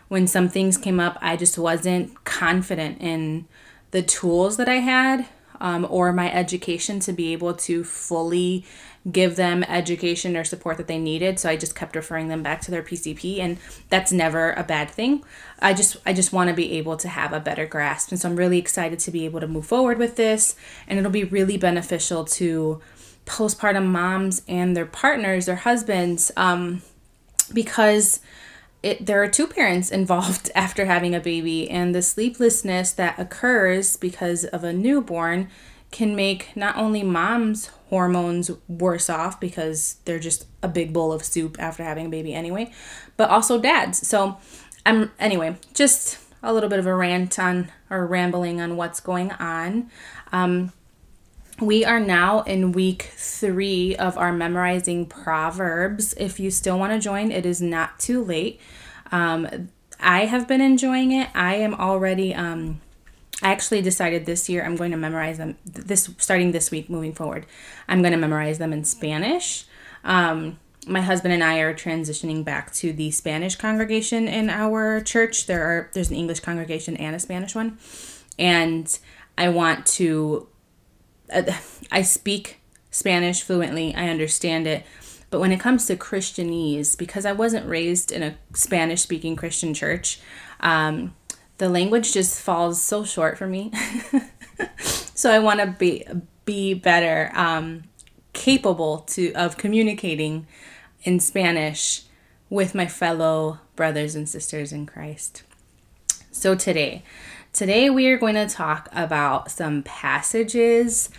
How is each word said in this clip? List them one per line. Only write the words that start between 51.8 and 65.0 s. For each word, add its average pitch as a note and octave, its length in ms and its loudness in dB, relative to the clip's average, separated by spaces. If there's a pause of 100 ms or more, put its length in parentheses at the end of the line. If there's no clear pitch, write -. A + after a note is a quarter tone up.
are A3+ 160 4
now F#3+ 440 4
in F#3+ 280 2
week F#3 420 0
three F#3+ 800 0
of F3+ 200 -2
our F3 160 0
memorizing F3 720 0
Proverbs. E3+ 1120 -2
If G3+ 240 -6
you F#3+ 100 -2
still F#3 280 0
wanna G#3 200 0
join, G#3 320 0
it F3+ 140 -2
is F3 160 0
not E3 400 -2
too B3 240 0
late. F3+ 340 -2 (540)
Um, E3+ 560 0 (320)
I F3+ 240 4
have A#3+ 240 0
been C4 140 4
enjoying C4 500 4
it. C4 220 0
I F3+ 220 2
am G#3+ 180 0
already, F#3+ 600 0
um, E3 460 -6 (640)
I F#3+ 80 4
actually G3+ 320 2
decided E3+ 420 0
this E3+ 240 -2
year F3 160 -2
I'm E3+ 120 -2
going F3 160 -2
to E3 40 -2
memorize D#3+ 400 -4